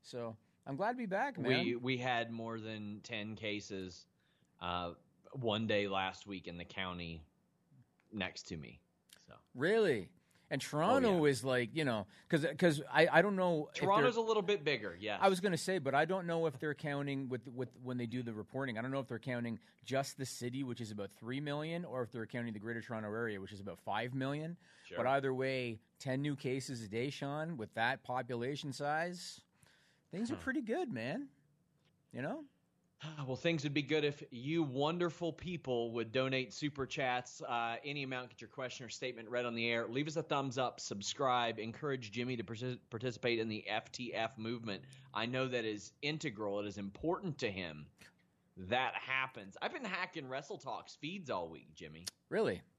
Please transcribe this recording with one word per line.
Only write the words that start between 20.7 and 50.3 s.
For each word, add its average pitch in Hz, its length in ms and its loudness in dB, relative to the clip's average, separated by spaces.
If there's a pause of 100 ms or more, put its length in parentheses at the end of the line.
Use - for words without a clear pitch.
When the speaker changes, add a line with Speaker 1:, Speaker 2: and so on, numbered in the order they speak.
Speaker 1:
is 110 100 -6
about 101 300 -6
three 127 220 -4
million, 156 420 -2
or 127 180 -4
if 113 120 -4
they're 113 120 -2
counting 117 280 -4
the 107 60 -6
Greater 113 220 -4
Toronto 110 280 -4
Area, 107 320 -2
which 95 100 -10
is 101 80 -10
about 98 180 -8
five 113 380 -2
million. 147 400 -2 (320)
Speaker 2:
Sure. - 80 -12
Speaker 1:
But 120 120 2
either 135 260 4
way, 127 460 0 (200)
ten 135 220 0
new 143 160 0
cases 127 440 -2
a 107 60 -8
day, 117 220 0
Sean, 151 480 -4
with 107 160 -6
that 120 300 2
population 131 680 -2
size, 160 720 -4 (720)
things 226 180 -2
are - 40 -2
Speaker 2:
Huh. 87 80 -12
Speaker 1:
pretty 269 180 0
good, 247 320 -2
man. 143 340 -4 (840)
You 120 80 -6
know? 262 240 -4 (540)
Speaker 2:
<sighs> 151 280 -8
Well, 131 80 -2
things 165 280 2
would 147 120 0
be 147 80 4
good 147 200 4
if 143 280 0
you 147 320 0
wonderful 160 680 2
people 127 600 0
would 113 200 -2
donate 131 400 2
super 143 360 -4
chats. 127 600 -2
Uh, 117 280 2 (100)
any 143 160 -4
amount, 127 280 -4
get - 120 -18
your 113 60 -12
question 127 400 -8
or - 20 -12
statement 117 400 -6
read 123 160 2
on 117 80 0
the 117 160 2
air. 117 180 2
Leave 135 200 0
us 156 80 -6
a 160 80 0
thumbs 139 340 0
up, 123 220 0
subscribe, 117 800 2
encourage 117 520 -4
Jimmy 123 260 -2
to 113 60 -4
partic-, 120 360 -4 (100)
participate 120 480 0
in 113 120 2
the 107 200 -4
F 107 220 -2
T 117 240 -6
F 110 240 0
movement. 113 420 -4 (320)
I 113 140 0
know 131 200 0
that 123 160 0
is 107 280 -4 (100)
integral. 110 580 -2
It 104 60 -2
is 104 140 -6
important 156 580 -2
to 110 140 0
him. 82 340 -6 (720)
That 101 380 0
happens. 131 640 -4
I've 202 120 -4
been 294 120 -6
hacking 180 420 -4
Wrestle 147 300 -6